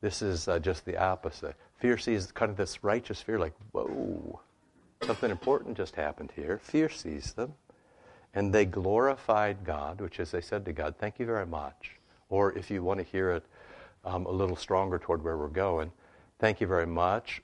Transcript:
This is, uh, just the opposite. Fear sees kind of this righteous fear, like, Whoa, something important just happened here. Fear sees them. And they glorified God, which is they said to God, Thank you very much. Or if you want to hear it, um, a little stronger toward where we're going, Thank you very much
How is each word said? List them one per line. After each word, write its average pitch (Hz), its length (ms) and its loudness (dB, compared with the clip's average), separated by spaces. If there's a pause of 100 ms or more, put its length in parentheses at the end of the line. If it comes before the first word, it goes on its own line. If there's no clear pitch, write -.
This 104 220 -2
is, 92 260 0
uh, 87 100 4
just 80 260 0
the 87 120 -4
opposite. 85 600 -2 (220)
Fear 123 200 4
sees 107 340 0
kind 113 180 2
of 101 60 -6
this - 280 -4
righteous 107 360 0
fear, 110 180 -2
like, 80 160 0 (180)
Whoa, 52 680 -4 (640)
something 117 280 0
important 117 460 0
just 92 200 -6
happened 73 380 -4
here. 82 280 -4
Fear 156 280 2
sees 78 420 -8
them. 127 220 -6 (800)
And 101 180 2
they 104 140 8
glorified 104 1000 2
God, 78 360 -4
which 95 200 -8
is 85 100 -4
they 87 120 -2
said 101 240 -4
to 87 60 -6
God, 78 260 -4
Thank 104 200 -6
you 123 80 -2
very 110 200 0
much. 76 460 -8 (360)
Or 98 240 4
if - 180 -6
you 95 120 -2
want 95 180 0
to 90 40 -2
hear 95 260 0
it, 85 140 0 (600)
um, 92 220 -2
a 90 40 -4
little 92 260 2
stronger 92 420 2
toward 82 260 0
where 80 120 0
we're 76 120 -2
going, 82 420 0 (480)
Thank 110 220 2
you 110 60 0
very 87 200 4
much 87 580 0